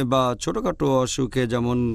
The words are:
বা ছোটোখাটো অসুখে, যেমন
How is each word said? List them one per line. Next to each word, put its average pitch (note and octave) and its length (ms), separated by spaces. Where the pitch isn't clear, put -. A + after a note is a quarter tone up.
বা C3 200
ছোটোখাটো - 460
অসুখে, B2+ 500
যেমন A#2+ 300